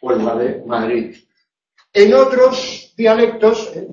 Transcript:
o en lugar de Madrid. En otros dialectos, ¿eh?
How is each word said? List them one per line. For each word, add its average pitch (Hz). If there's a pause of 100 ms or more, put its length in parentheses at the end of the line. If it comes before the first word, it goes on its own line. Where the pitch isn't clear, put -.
o 123
en 113
lugar 110
de -
Madrid. 117 (760)
En 208
otros 254
dialectos, 226
¿eh? -